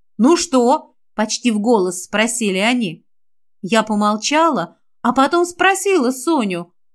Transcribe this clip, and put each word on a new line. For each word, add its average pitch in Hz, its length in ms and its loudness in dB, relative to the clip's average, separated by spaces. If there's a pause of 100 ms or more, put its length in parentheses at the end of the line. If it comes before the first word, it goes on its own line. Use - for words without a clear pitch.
(180)
«Ну 269 180 4
что?» — 262 600 0 (200)
почти 226 340 -2
в 214 100 0
голос 202 440 0
спросили 214 540 -2
они. 214 480 -2 (560)
Я 214 200 0
помолчала, 214 960 -2 (240)
а 226 120 -2
потом 320 320 2
спросила 370 680 0
Соню, 214 600 -4 (220)